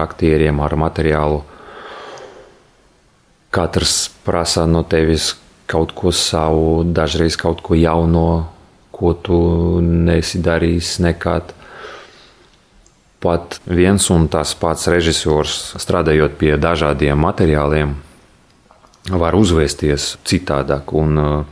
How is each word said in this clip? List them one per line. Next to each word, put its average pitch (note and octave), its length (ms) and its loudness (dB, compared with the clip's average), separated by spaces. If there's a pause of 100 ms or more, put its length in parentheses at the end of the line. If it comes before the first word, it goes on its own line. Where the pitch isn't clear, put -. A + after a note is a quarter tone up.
aktieriem, D#2 560 0
ar D2 160 -2
materiālu. D2+ 640 0 (2000)
Katrs - 580 -2 (140)
prasa E2+ 420 0
no E2 180 2
tevis D#2+ 520 0 (320)
kaut E2 280 -2
ko F2+ 160 0
savu, D#2+ 720 0
dažreiz D#2+ 520 0
kaut E2 260 -2
ko - 140 0
jauno, E2 720 2 (440)
ko F2 220 0
tu E2+ 260 0 (420)
neesi E2+ 580 2
darījis E2+ 640 0
nekad. E2+ 480 -2 (1700)
Pat E2 460 -4
viens F2+ 480 2
un E2 180 4
tas D2+ 240 -2
pats D#2+ 320 -2
režisors, D#2+ 880 0
strādājot D#2 640 0
pie D2+ 160 2
dažādiem D2 640 0
materiāliem, D2+ 760 0 (1120)
var E2+ 260 0
uzvesties D#2+ 840 2 (100)
citādāk C#2+ 680 -2
un, D#2 240 2
eh, D2 340 0